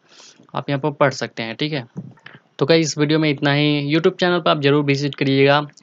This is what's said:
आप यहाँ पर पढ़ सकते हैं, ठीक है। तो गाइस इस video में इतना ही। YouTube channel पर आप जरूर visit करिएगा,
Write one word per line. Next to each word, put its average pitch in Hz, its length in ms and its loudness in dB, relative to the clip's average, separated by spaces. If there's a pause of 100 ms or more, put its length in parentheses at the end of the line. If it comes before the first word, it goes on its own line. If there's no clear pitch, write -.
(560)
आप - 140 -6
यहाँ 143 100 -2
पर 147 120 -2
पढ़ 143 220 2
सकते 117 300 -8
हैं, 113 120 -8
ठीक 151 180 -6
है। 123 140 -8 (720)
तो 151 60 2
गाइस 165 220 4
इस 139 100 -6
video 151 220 2
में 156 100 0
इतना 143 240 0
ही। 147 420 0
YouTube 180 240 0
channel 175 200 2
पर 170 120 0
आप 156 100 0
जरूर 143 220 2
visit 139 320 -2
करिएगा, 139 520 2 (160)